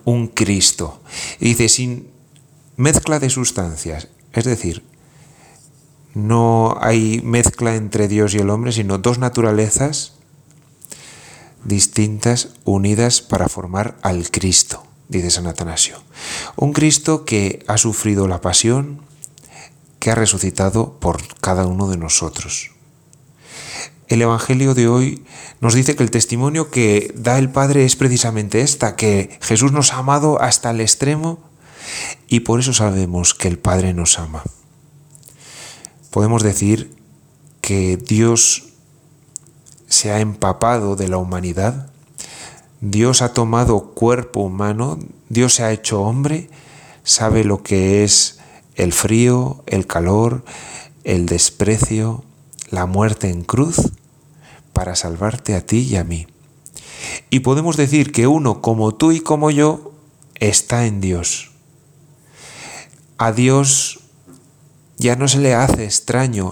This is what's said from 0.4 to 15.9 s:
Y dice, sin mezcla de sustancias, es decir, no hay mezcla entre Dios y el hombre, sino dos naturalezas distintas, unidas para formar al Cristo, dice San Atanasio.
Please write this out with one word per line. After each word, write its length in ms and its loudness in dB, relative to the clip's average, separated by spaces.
Y 100 0
dice, 200 2
sin 420 -4
mezcla 420 2
de 100 -2
sustancias, 800 -6
es 120 -2
decir, 380 -4
no 680 2
hay 420 2
mezcla 540 0
entre 320 0
Dios 260 2
y 40 0
el 100 2
hombre, 240 0
sino 240 -2
dos 220 0
naturalezas 960 0
distintas, 840 0
unidas 560 2
para 280 -2
formar 520 -6
al 300 -2
Cristo, 520 0
dice 220 -2
San 160 -2
Atanasio. 520 -6